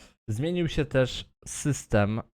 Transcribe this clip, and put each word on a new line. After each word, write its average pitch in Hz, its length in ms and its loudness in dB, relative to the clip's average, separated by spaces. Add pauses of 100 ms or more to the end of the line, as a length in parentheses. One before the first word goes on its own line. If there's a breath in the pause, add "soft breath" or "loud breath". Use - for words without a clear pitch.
(280 loud breath)
Zmienił 160 400 0
się 151 160 0
też - 460 0 (160)
system 110 760 0 (160)